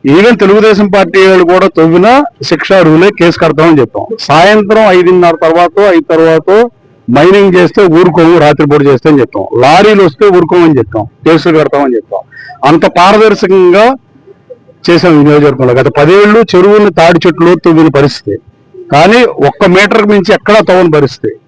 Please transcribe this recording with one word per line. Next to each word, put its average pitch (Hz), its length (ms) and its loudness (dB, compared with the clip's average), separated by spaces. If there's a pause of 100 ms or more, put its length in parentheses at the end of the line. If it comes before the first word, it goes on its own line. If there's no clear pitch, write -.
(140)
ఈవెన్ 220 260 2
తెలుగుదేశం 208 520 2
పార్టీ 190 360 0
వాళ్ళు 180 200 2
కూడా 185 180 0 (100)
తవ్వినా 170 340 0 (380)
శిక్షార్హులే, 170 580 0 (100)
కేసు 170 240 -2
కడతామని 160 400 0
చెప్పాం. 104 240 -6 (220)
సాయంత్రం 208 580 0 (120)
ఐదున్నర 175 440 0
తర్వాత, 165 340 0 (200)
ఐదు 160 180 -2
తర్వాత 160 360 0 (580)
మైనింగ్ 180 500 2
చేస్తే 180 240 0 (160)
ఊరుకోము, 170 460 0
రాత్రిపూట 147 460 0
చేస్తే 135 220 -2
అని 143 100 2
చెప్పాం. 107 220 -6 (200)
లారీలు 196 440 2
వస్తే 165 180 -2 (120)
ఊరుకోమని 165 420 0
చెప్పాం, 107 240 -6 (220)
కేసులు 160 340 0
కడతామని 139 380 -2
చెప్పాం. 101 240 -10 (480)
అంత 156 160 0 (140)
పారదర్శకంగా 196 840 0 (1000)
చేసాం 170 320 0
ఈ - 80 2
నియోజకవర్గంలో. 135 540 0
గత 127 180 -2
పదేళ్ళు 202 400 2 (140)
చెరువుల్ని 202 480 2
తాడి 165 240 2
చెట్లు 170 260 0 (160)
తవ్విన 160 320 2
పరిస్థితి, 135 380 -4 (580)
కానీ 196 260 2 (300)
ఒక్క - 120 -6 (120)
మీటర్ 202 380 0
మించి 202 260 0
ఎక్కడా 214 200 0 (120)
తవ్వని 180 260 0
పరిస్థితి. 131 380 -4 (120)